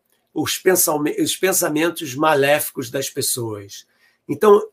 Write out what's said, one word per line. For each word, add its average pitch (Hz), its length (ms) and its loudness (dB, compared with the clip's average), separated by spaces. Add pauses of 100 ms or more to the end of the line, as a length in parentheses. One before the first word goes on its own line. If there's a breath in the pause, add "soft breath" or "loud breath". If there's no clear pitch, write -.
(320)
os - 260 -4
pensame-, 160 640 0
os - 140 -2
pensamentos 165 760 -2
maléficos 143 760 0
das 135 200 -6
pessoas. 110 760 -6 (400)
Então, 208 460 4